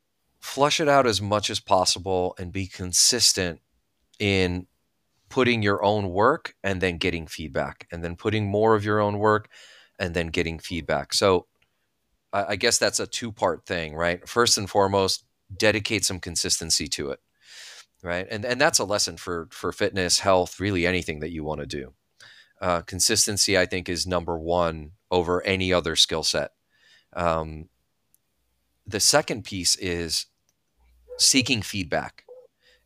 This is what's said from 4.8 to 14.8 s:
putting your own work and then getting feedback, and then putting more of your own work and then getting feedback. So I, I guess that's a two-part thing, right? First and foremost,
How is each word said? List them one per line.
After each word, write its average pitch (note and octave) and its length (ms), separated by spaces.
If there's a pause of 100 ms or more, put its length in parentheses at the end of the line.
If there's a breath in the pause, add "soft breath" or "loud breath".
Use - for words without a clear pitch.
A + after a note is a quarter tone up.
putting A#2+ 320
your G2+ 200
own G2+ 280
work A2+ 520
and G2 180
then F2+ 160
getting E2+ 300
feedback, D2 640
and E2+ 140
then E2+ 100
putting G#2+ 320
more G#2+ 300
of G#2 80
your G#2+ 160
own G#2 180
work G#2+ 300 (500 soft breath)
and F2 160
then E2+ 140
getting E2 320
feedback. D2 520
So F#2+ 340 (840)
I, G2+ 180
I G#2 60
guess A2+ 220
that's G#2+ 220
a G2 60
two-part G#2 600
thing, D#2+ 300
right? F2 320
First A#2+ 300
and G2+ 120
foremost, G2 540 (320)